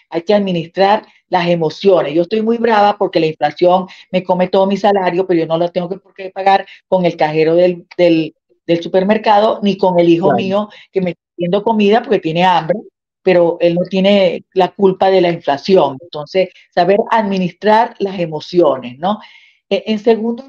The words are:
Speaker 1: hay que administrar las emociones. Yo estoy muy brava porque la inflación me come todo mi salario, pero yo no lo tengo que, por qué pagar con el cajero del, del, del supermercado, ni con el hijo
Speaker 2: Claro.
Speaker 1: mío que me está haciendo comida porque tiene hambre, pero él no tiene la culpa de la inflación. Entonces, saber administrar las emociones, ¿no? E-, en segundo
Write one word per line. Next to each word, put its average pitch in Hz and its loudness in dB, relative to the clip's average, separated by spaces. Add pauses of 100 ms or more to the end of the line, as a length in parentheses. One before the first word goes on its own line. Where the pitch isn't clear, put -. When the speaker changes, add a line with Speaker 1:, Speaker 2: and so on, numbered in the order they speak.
Speaker 1:
hay 165 -6
que 208 0
administrar 190 0 (220)
las 175 -2
emociones. 165 0
Yo 170 2
estoy 220 -4
muy 226 -2
brava 208 0
porque 180 -2
la 160 0
inflación 175 0 (240)
me 185 -2
come 180 -2
todo 190 2
mi 196 -2
salario, 190 0
pero 175 0
yo 160 -2
no 165 -2
lo 170 -2
tengo 175 -6
que, 185 -10
por - -20
qué 190 -14
pagar 196 0 (220)
con 185 2
el 170 0
cajero 160 0
del, 175 2 (100)
del, 165 2 (320)
del 170 0
supermercado, 208 0
ni 196 0
con 180 0
el 170 4
hijo 170 2
Speaker 2:
Claro. - 2
Speaker 1:
mío 196 -4 (240)
que 196 -4
me 185 -2
está - -12 (140)
haciendo 175 -4
comida 214 2
porque 214 -2
tiene 160 -2
hambre, 175 0 (440)
pero 175 2
él 170 2
no 175 -2
tiene 190 0 (100)
la 180 2
culpa 190 0
de 190 4
la 180 2
inflación. 143 0
Entonces, 170 -4 (260)
saber 190 2 (120)
administrar 214 0
las 196 -6
emociones, 151 -2
¿no? 196 -4 (500)
E-, 196 -2
en 220 -2
segundo 226 -2